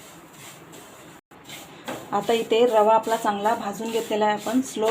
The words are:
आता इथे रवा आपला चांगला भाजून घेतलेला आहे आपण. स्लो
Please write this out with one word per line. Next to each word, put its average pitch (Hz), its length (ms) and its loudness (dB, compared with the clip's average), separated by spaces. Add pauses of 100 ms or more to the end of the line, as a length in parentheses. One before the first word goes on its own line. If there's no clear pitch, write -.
(2000)
आता 202 220 0
इथे 226 320 2
रवा 220 300 6
आपला 220 200 0
चांगला 214 400 0
भाजून 214 360 -8
घेतलेला 214 340 -2
आहे 214 80 2
आपण. 214 280 -2
स्लो 220 300 -2